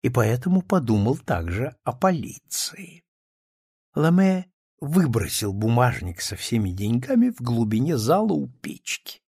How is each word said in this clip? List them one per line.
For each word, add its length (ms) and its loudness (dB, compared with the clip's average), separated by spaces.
и 60 0
поэтому 540 2
подумал 540 2
также 680 -4
о 80 -4
полиции. 1120 -4
Ламе 560 2
выбросил 720 0
бумажник 680 0
со 140 -6
всеми 360 -2
деньгами 600 0
в 100 -12
глубине 560 0
зала 360 2
у 160 -2
печки. 800 -12